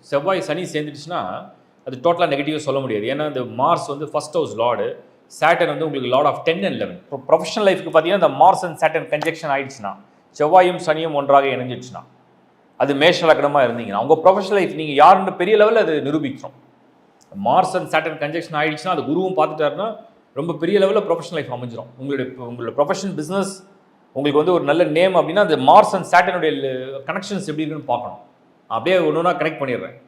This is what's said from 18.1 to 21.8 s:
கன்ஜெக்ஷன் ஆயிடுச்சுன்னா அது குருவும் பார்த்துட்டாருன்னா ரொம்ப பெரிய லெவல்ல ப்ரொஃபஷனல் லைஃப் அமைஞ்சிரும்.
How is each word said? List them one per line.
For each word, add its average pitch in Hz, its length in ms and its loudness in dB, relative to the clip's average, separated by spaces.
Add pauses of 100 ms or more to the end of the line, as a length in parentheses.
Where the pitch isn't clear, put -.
கன்ஜெக்ஷன் 160 340 -6
ஆயிடுச்சுன்னா 156 360 -2
அது 139 140 -4
குருவும் 185 300 -2
பார்த்துட்டாருன்னா 151 480 0 (520)
ரொம்ப 165 220 -4
பெரிய 185 220 0
லெவல்ல 208 240 2
ப்ரொஃபஷனல் 165 320 -2
லைஃப் 123 160 -8
அமைஞ்சிரும். 117 340 -12 (120)